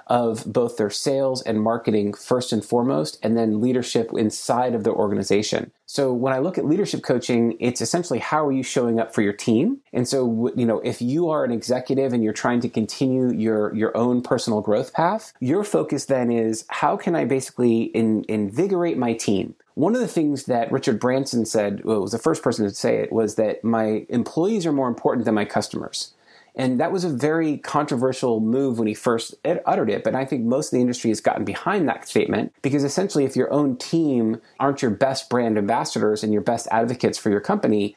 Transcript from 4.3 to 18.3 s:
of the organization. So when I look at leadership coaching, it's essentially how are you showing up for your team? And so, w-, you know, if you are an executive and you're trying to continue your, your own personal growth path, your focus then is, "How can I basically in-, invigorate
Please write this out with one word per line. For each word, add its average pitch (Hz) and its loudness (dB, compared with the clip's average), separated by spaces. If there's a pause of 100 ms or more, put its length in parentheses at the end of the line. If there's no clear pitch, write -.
of 107 -4
the 110 2
organization. 104 0 (140)
So 135 0
when 127 0
I 131 0
look 175 -2
at - -2
leadership 190 0
coaching, 120 2
it's 123 0
essentially 135 -2
how 156 0
are 139 0
you 131 0
showing 120 0
up - -4
for 117 0
your 101 2
team? 147 2 (120)
And 123 -2
so, 131 0
w-, 113 0
you 123 2
know, 113 2
if 120 -4
you 156 0
are 147 0
an 123 -2
executive 123 0
and 117 2
you're 107 0
trying 120 0
to 117 -2
continue 127 0
your, 107 0
your 110 0
own 123 2
personal 117 0
growth 107 0
path, 185 -2
your 156 0
focus 151 -2
then 123 2
is, 113 0
"How 165 0
can 180 -2
I 147 0
basically 120 2
in-, 110 0
invigorate 160 0